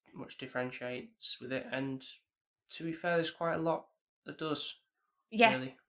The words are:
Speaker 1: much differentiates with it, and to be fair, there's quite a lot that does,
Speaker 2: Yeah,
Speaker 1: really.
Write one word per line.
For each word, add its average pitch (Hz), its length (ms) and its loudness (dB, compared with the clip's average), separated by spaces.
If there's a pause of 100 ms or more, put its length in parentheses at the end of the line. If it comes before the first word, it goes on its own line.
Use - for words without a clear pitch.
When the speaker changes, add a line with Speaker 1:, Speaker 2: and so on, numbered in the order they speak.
(140)
Speaker 1:
much - 240 -12
differentiates 127 1000 -6
with 123 120 -8
it, 131 200 -2
and 135 320 -2 (680)
to - 120 -8
be 165 100 -2
fair, 175 220 0
there's 165 160 4
quite 165 240 0
a 160 40 0
lot 160 280 2 (380)
that 147 120 -10
does, 156 380 -2 (560)
Speaker 2:
Yeah, 220 220 10
Speaker 1:
really. 262 220 -4 (140)